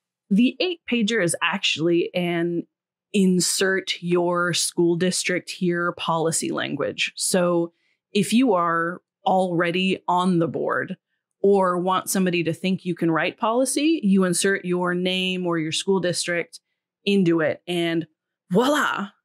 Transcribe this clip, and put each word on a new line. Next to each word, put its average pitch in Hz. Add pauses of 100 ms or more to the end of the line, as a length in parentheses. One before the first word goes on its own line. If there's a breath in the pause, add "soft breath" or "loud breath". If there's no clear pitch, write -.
(320)
The 240
eight-pager 240
is 170
actually 170
an 175 (480)
insert 185
your 175
school 170
district 180
here 175
policy 165
language. 143
So 175 (380)
if 202
you 233
are 170 (220)
already 185
on 180
the 165
board 147 (440)
or 185
want 185
somebody 180
to 165
think 185
you 180
can 165
write 160
policy, 269
you 190
insert 190
your 180
name 185
or 170
your 156
school 190
district 175 (460)
into 185
it, 151
and 170 (420)
voila, 220 (140)